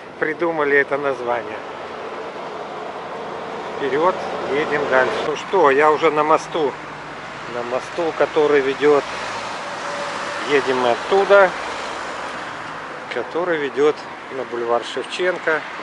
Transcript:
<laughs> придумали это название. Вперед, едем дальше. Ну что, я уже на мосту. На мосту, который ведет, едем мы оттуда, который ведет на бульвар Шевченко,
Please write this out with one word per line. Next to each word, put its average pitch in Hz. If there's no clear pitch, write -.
<laughs> -
придумали 156
это 139
название. 120
Вперед, 147
едем 147
дальше. 127
Ну 147
что, 165
я 151
уже 156
на 151
мосту. 156
На 120
мосту, 127
который 147
ведет, 139
едем 131
мы 123
оттуда, 190
который 160
ведет 143
на 131
бульвар 120
Шевченко, 165